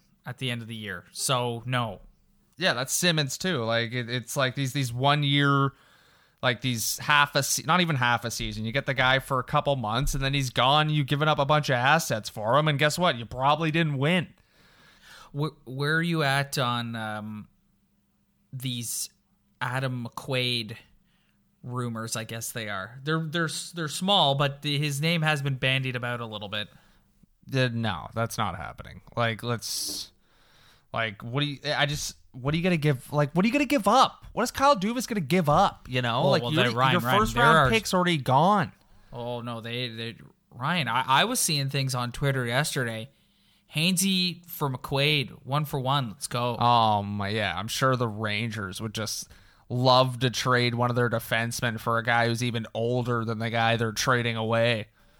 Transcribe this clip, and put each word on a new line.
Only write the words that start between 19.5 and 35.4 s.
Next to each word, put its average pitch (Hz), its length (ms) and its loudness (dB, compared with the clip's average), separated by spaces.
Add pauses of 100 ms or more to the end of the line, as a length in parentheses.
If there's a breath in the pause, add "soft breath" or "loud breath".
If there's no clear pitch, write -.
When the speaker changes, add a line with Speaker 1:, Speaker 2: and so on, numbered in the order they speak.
Speaker 1:
Adam 127 440 -4
McQuaid 120 680 -4 (880 loud breath)
rumors? 120 540 -6
I 113 80 -6
guess 113 260 -10
they 110 160 -8
are. 104 340 -8
They're, 160 240 -2
they're, 160 200 -2
s-, - 260 -8
they're 170 160 -6
small, 165 480 2
but 139 260 0
the, 143 160 -2
his 143 240 -2
name 165 200 0
has 156 200 2
been 135 140 -2
bandied 131 400 0
about 120 240 -4
a 120 60 -8
little 107 240 -8
bit. 104 180 -4 (880 soft breath)
Speaker 2:
Uh, 127 160 4
no, 113 420 -4
that's 113 240 -4
not 98 200 -2
happening. - 440 -14 (140)
Like, 113 260 -2
let's, - 720 -6 (840 soft breath)
like, 113 300 -4
what 120 160 -6
do 147 80 0
you, 139 180 -8
I 143 200 0
just, 143 300 -4 (180)
what 131 200 -4
are 165 40 2
you 170 60 -2
gonna 180 140 2
give, 143 340 -2
like, 147 220 0
what 180 100 2
are 226 40 4
you 233 60 0
gonna 285 120 2
give 240 220 0
up? 240 460 4
What 202 100 -2
is 240 80 -4
Kyle 277 240 4
Dubas 226 320 -2
gonna 208 140 -2
give 151 280 2